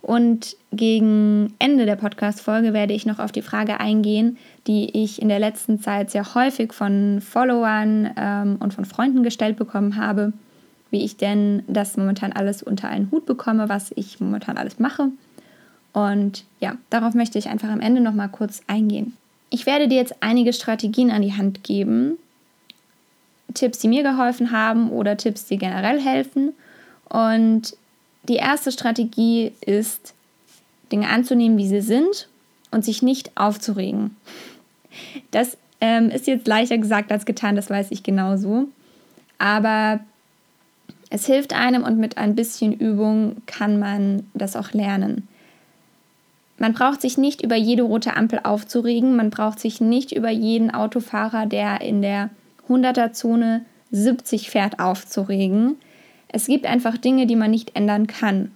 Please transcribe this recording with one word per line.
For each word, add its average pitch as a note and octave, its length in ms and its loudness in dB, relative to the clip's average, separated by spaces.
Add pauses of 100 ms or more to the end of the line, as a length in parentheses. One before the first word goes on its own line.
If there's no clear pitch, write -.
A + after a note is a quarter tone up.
Und A#3 540 2 (160)
gegen G#3+ 880 4
Ende C4 260 4
der G#3 80 2
Podcast-Folge G#3 760 -2
werde G#3 200 0
ich G#3+ 140 -2
noch G#3+ 140 -2
auf G#3+ 100 -4
die G#3+ 100 -6
Frage G#3 380 -4
eingehen, G#3+ 580 2 (300)
die G#3+ 240 0 (100)
ich G#3 220 -4
in G#3+ 60 2
der G3+ 100 2
letzten G#3+ 420 -2
Zeit G3+ 300 -4
sehr G3+ 240 -4
häufig B3 380 0
von G3+ 480 0
Followern, G#3+ 960 0
ähm, G3+ 420 -2
und G3+ 160 -4
von G3 100 -6
Freunden B3+ 380 0
gestellt A3 340 0
bekommen G3+ 400 -2
habe, G#3 360 0 (580)
wie G3+ 140 -2
ich G#3 140 -8
denn G3+ 500 2
das - 280 -2
momentan G3 360 -2
alles G3+ 320 -4
unter G3+ 240 -4
einen G3+ 240 -2
Hut D#4+ 140 -2
bekomme, A3 420 0
was G3+ 260 -4
ich - 240 -8
momentan G3+ 400 -4
alles - 220 -8
mache. C#4 300 0 (800)
Und G3+ 520 -2 (140)
ja, - 160 -6 (160)
darauf A#3 240 0
möchte A#3 240 0
ich G#3 100 -6
einfach A3 200 -4
am G#3+ 120 -2
Ende B3 200 2
noch A3+ 120 2
mal G3+ 160 -2
kurz G3+ 380 -8
eingehen. G#3+ 500 -2 (340)
Ich A#3+ 160 -4
werde C#4+ 200 2
dir B3+ 100 4
jetzt B3 240 0
einige A#3 320 2
Strategien A3+ 580 0
an G#3+ 120 2
die G3+ 120 0
Hand G3 280 -2
geben, G#3+ 540 0 (1400)
Tipps, A#3+ 260 0
die A3+ 80 2
mir C4 140 4
geholfen B3 480 0
haben A3+ 400 2
oder G3+ 260 0
Tipps, G#3 300 -4
die G3 120 -2
generell G3 420 -2
helfen. C4+ 520 0 (560)
Und A3 680 2 (520)
die A#3+ 80 2
erste C#4 360 0
Strategie A3+ 880 0
ist, - 540 -2 (760)
Dinge G#3 180 0
anzunehmen, A#3 500 4
wie G3 100 0
sie G3+ 120 2
sind C4 480 0 (420)
und A3 140 0
sich A3 180 -2
nicht C4 340 0
aufzuregen. G#3 800 -2 (1120)
Das, B3 260 0 (240)
ähm, A3+ 300 4
ist B3+ 160 -4
jetzt C4 200 0
leichter A#3 320 2
gesagt G#3 320 0
als G#3 160 -2
getan, G3+ 300 0
das G3+ 140 -4
weiß G3+ 200 -2
ich G3+ 120 -8
genauso. G3 640 0 (720)
Aber G#3+ 600 2 (1120)
es - 160 -6
hilft C#4 280 2
einem B3 280 2
und A3+ 160 2
mit A3 200 -2
ein G#3+ 180 0
bisschen A3+ 360 0
Übung G#3+ 760 0
kann G#3 320 0
man G3+ 560 0
das G3 200 -6
auch G#3+ 180 -6
lernen. G3+ 560 -2 (1300)
Man A3+ 160 2
braucht C4+ 260 2
sich B3+ 180 -2
nicht C#4 240 0
über A#3 140 0
jede A#3 260 4
rote A3+ 340 0
Ampel A3 280 0
aufzuregen, A#3 720 0
man A3 140 2
braucht G#3+ 280 -4
sich A3 220 -6
nicht A#3+ 320 2
über A3+ 180 -2
jeden A3+ 400 0
Autofahrer, A3 760 -4
der G#3 340 -2
in G3+ 220 0
der G3+ 280 -2 (380)
hunderter B3 440 2
Zone A#3 520 0 (260)
siebzig A3+ 600 0
fährt, G3+ 280 0
aufzuregen. G3 1000 0 (520)
Es - 180 -4
gibt C#4 200 2
einfach A#3+ 300 0
Dinge, C4 300 2
die A3+ 100 4
man A3 140 4
nicht A3+ 260 -2
ändern G#3 300 2
kann. G3 500 -2